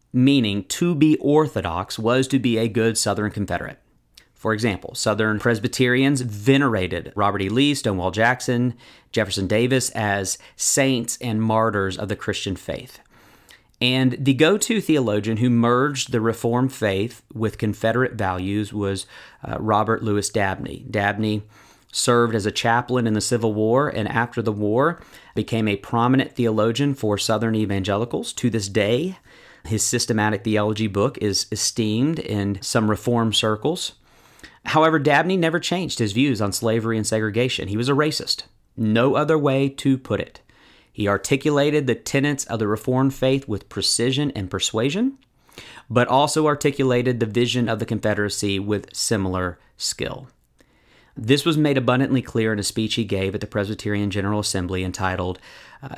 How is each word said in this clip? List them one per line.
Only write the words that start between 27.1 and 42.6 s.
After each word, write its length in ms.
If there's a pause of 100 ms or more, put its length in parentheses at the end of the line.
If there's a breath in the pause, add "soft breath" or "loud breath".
Southern 380
evangelicals. 800
To 160
this 200
day, 480 (480 loud breath)
his 180
systematic 640
theology 420
book 300
is 340
esteemed 680
in 420
some 280
Reformed 460
circles. 600 (720 loud breath)
However, 300
Dabney 380
never 240
changed 400
his 140
views 280
on 120
slavery 420
and 100
segregation. 640
He 100
was 120
a 40
racist. 500 (340)
No 380
other 220
way 300
to 300
put 240
it. 180 (560 soft breath)
He 120
articulated 800
the 80
tenets 500
of 140
the 80